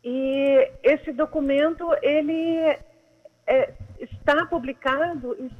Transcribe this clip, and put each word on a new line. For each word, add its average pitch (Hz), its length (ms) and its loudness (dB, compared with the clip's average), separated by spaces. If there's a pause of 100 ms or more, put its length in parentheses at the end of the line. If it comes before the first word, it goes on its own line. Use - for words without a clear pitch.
e 269 640 2 (140)
esse 302 280 2
documento, 302 720 0 (160)
ele, 320 800 0 (680)
é, 523 260 2 (240)
está 302 480 -2
publicado 269 920 -4
e 254 200 -10